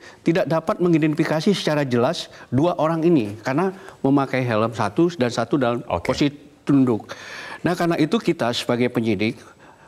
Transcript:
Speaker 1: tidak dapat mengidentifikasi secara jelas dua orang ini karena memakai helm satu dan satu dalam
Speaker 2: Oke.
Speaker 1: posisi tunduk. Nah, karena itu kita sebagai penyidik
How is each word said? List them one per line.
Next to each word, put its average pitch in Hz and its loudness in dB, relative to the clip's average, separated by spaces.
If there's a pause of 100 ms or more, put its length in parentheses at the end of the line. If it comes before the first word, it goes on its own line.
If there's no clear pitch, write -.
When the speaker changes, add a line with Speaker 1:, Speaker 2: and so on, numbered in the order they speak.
(220)
Speaker 1:
tidak 165 0
dapat 165 -2
mengidentifikasi 160 2
secara 151 0
jelas 127 0 (240)
dua 165 2
orang 160 0
ini 135 2
karena 175 -2 (240)
memakai 135 2
helm 113 0
satu 120 0
dan 123 0
satu 123 -2
dalam 120 0
Speaker 2:
Oke. 127 -2
Speaker 1:
posisi 143 0 (320)
tunduk. 127 2 (560)
Nah, 170 0
karena 170 0
itu 156 0
kita 120 0
sebagai 120 0
penyidik 113 0 (540)